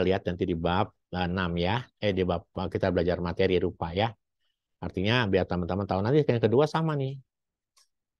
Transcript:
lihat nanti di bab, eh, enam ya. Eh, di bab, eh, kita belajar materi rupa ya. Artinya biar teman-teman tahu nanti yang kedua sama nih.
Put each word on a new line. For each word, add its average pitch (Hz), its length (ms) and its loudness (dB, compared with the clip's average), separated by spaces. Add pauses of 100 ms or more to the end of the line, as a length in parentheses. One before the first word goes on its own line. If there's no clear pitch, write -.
lihat 92 240 2
nanti 90 160 -2
di 90 80 0
bab, 85 400 0 (240)
eh, 90 80 -2
enam 87 320 -2
ya. 92 240 0 (160)
Eh, 104 160 0
di 92 80 0
bab, 90 320 -2
eh, 92 160 -4
kita 95 240 0
belajar 87 320 0
materi 90 320 2
rupa 87 400 -2
ya. 110 160 0 (720)
Artinya 107 400 0
biar 95 240 2
teman-teman 90 400 -2
tahu 92 160 0
nanti 143 160 2
yang 120 200 0
kedua 117 280 4
sama 160 320 -2
nih. 135 160 -6 (1040)